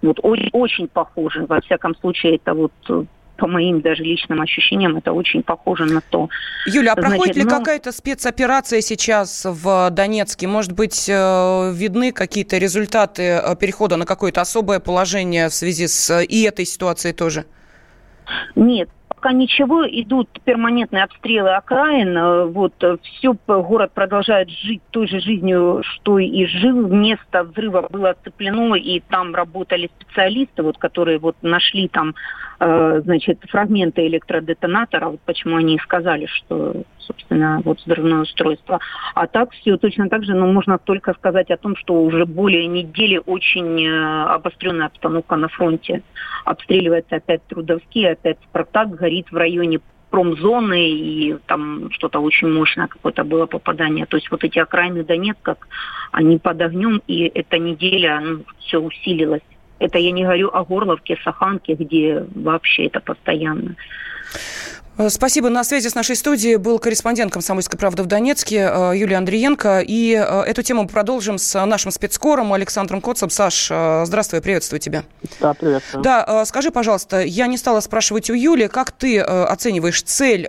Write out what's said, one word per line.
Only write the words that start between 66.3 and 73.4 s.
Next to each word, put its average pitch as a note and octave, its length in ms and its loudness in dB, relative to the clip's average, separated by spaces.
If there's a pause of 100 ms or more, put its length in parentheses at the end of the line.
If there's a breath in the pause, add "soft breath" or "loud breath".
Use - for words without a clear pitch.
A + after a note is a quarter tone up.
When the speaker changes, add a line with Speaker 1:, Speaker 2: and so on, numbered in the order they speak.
Speaker 2:
был A3 220 2
корреспондент A3+ 540 0
«Комсомольской F3 460 -4
правды» G3 240 0
в - 20 -2
Донецке, G#3 640 0
э, F3+ 240 2
Юлия G3 220 2
Андриенко. G#3 680 2
И, A3+ 280 2
э, G3+ 300 2
эту A3 180 -2
тему A#3 220 0
мы F#3 40 -4
продолжим G#3 500 -2
с F#3+ 280 -2
нашим G3+ 260 0
спецкором A#3 640 0
Александром G3 480 -2
Коцем. A3+ 280 -2
Саш, - 420 0